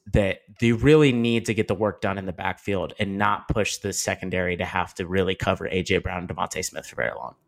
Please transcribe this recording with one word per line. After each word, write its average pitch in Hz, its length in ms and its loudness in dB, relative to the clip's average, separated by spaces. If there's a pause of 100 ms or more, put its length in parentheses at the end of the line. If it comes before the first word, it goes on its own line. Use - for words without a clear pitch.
(140)
that 98 260 2 (200)
they 117 120 4
really 139 400 6
need 117 340 2
to 117 80 0
get 104 140 0
the 104 80 0
work 101 260 -2
done 98 160 0
in 95 80 -6
the 92 80 -6
backfield 95 640 -4
and 98 200 -2
not 104 300 0
push - 300 0
the 101 160 -4
secondary 92 640 -2
to 90 80 -2
have 87 300 -2
to 95 100 -4
really 92 300 0
cover - 320 -2
A 92 160 -2
J 92 160 2
Brown 90 200 -6
and 90 100 -10
DeVonta 90 360 -4
Smith - 220 -10
for - 80 -16
very 58 200 -2
long. 62 200 -12 (120)